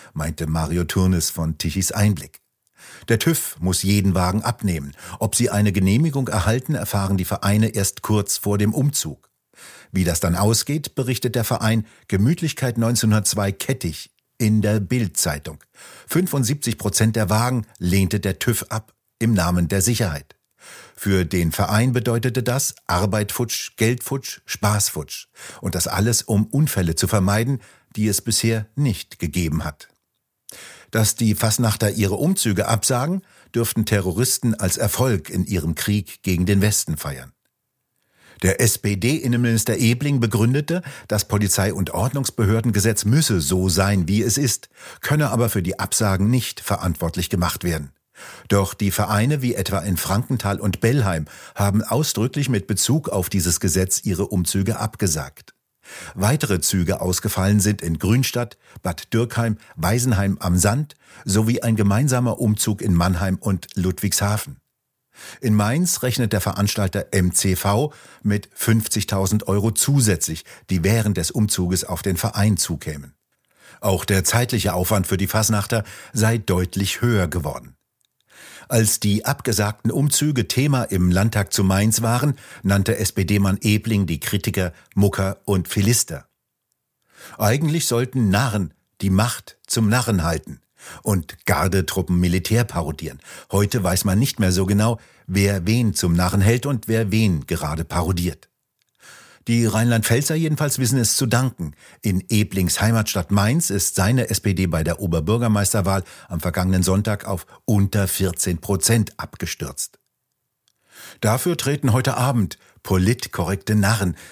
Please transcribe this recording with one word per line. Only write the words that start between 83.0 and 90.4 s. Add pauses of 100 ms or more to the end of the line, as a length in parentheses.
Ebling
die
Kritiker (200)
Mucker
und
Philister. (1080)
Eigentlich
sollten
Narren (260)
die
Macht (100)
zum
Narren
halten (420)